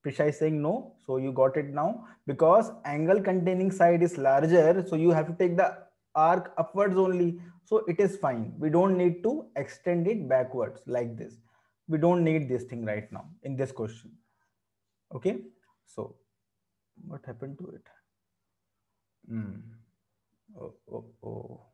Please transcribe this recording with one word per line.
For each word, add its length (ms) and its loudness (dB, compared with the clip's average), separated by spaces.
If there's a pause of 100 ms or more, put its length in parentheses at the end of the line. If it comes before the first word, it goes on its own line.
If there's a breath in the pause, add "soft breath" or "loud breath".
Prisha 240 0
is 80 -4
saying 240 0
no. 320 -4 (120)
So 120 -4
you 140 -4
got 260 2
it 160 -6
now. 320 -4 (220 loud breath)
Because 440 4 (140)
angle 360 2
containing 500 0
side 320 4
is 140 0
larger, 720 4
so 80 -4
you 160 4
have 160 2
to 60 -8
take 240 0
the 200 0 (360)
arc 440 2
upwards 380 0
only. 440 2 (260 loud breath)
So 120 0 (100)
it 140 0
is 160 0
fine. 400 -4
We 120 -2
don't 280 4
need 260 0
to 220 -2 (100)
extend 540 -4
it 180 -4
backwards 580 -2
like 320 -4
this. 200 -16 (500)
We 100 -2
don't 240 4
need 280 0
this 160 -4
thing 180 -10
right 260 -6
now 200 -16 (140)
in 120 -8
this 160 -4
question. 400 -12 (1040)
Okay. 220 -4 (480)
So 320 -14 (920)
what 180 -18
happened 340 -16
to 100 -16
it? 180 -20 (1400)
Hmm. 320 -10 (1000)
Oh, 140 -16 (180)
oh, 140 -14 (180)
oh. 380 -16 (120)